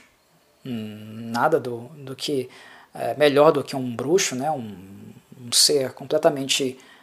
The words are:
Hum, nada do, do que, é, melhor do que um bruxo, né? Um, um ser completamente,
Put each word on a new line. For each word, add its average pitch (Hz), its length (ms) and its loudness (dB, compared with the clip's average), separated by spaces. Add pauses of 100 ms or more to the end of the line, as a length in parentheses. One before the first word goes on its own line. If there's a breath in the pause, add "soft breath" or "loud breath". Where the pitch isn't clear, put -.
(640)
Hum, 110 680 -10
nada 143 260 2
do, 120 380 -8
do 135 180 -14
que, 131 340 -4 (460 loud breath)
é, 117 200 -4
melhor 147 360 6
do 139 140 2
que - 100 -10
um 127 200 -6
bruxo, 135 420 0
né? 143 140 -4
Um, 101 600 -10 (280)
um 120 120 -14
ser 135 400 4
completamente, 139 840 0 (240 soft breath)